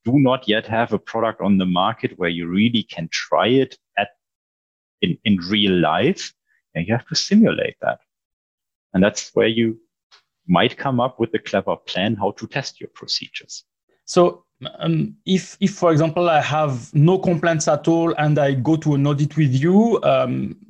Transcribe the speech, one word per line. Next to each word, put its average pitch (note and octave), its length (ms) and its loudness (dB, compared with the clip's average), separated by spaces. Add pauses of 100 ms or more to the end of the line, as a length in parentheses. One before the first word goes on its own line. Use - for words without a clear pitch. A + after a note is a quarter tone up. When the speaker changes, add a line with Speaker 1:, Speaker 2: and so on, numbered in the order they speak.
Speaker 1:
do A#2+ 140 0
not C3 280 2
yet A2 200 0
have A2+ 260 -2
a F#2+ 60 -2
product A2+ 420 -4
on G2 160 2
the F#2 80 2
market F#2 520 -2
where F2 120 -2
you E2+ 180 -6
really G#2+ 360 0
can E2 280 -12
try - 360 0
it C3 300 2 (200)
at, G#2 120 -2 (920)
in, F2 240 -2
in G#2 100 2 (140)
real G#2 240 0
life? F2+ 600 0 (400)
And E2+ 140 -6
you A2 60 -2
have - 140 -6
to D#3+ 80 -10
simulate - 640 2
that. - 180 -4 (920)
And F#2 100 2
that's - 300 -2
where G#2 140 2
you A2+ 300 0 (720)
might F2 300 2
come C3 220 -4
up B2 200 -4
with A2+ 140 -2
a A2 60 -4
clever F#2+ 360 -4
plan F#2 400 -4
how G2+ 160 -2
to - 160 -14
test - 320 -10
your - 140 -16
procedures. - 720 -12 (420)
Speaker 2:
So, - 400 2 (340)
um, D#3 360 -2 (100)
if, F#3 340 -2
if, G3 120 0
for F3 200 2
example, D#3+ 380 2
I D3+ 120 4
have C3+ 540 -4
no F3 240 4
complaints E3+ 480 0
at D3+ 200 0
all E3 300 2
and D3+ 220 2
I C#3 140 2
go C3+ 240 0
to D3+ 180 0
an C#3 100 2
audit D3 320 0
with C#3+ 160 2
you, F#3+ 500 4
um, C3 540 0 (120)